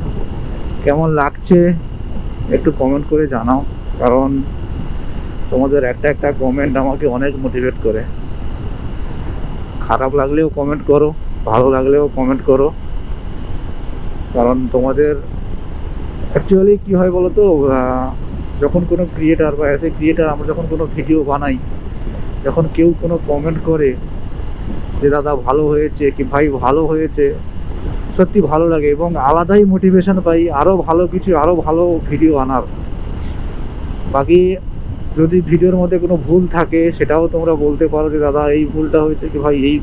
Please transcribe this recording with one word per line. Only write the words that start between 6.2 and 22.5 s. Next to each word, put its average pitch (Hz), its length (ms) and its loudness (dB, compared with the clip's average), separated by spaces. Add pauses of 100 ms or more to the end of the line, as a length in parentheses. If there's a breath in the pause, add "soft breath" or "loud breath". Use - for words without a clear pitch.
কমেন্ট 135 380 0
আমাকে 135 300 0
অনেক 135 280 0
মোটিভেট 127 380 -2 (100)
করে। 107 200 0 (1800)
খারাপ 131 360 0
লাগলেও 147 340 2
কমেন্ট 147 380 -2
করো, 151 260 4 (320)
ভালো 120 260 4
লাগলেও 139 440 2
কমেন্ট 131 260 0
করো, 139 300 4 (1600)
কারণ 127 380 2
তোমাদের 135 440 0 (1200)
actually 196 500 4
কী 196 100 0
হয় 180 160 4
বলো 180 240 2
তো, 170 320 4
আহ, 127 460 0 (480)
যখন 175 280 2
কোনো 175 160 0
ক্রিয়েটার 156 500 0
বা 147 180 -2
as 139 60 -2
a 160 80 -2
creator 156 360 0
আমরা 151 240 -2
যখন 160 220 -4
কোনো 160 260 -2
ভিডিও 151 280 0
বানাই, 139 340 -2 (840)
যখন 160 300 0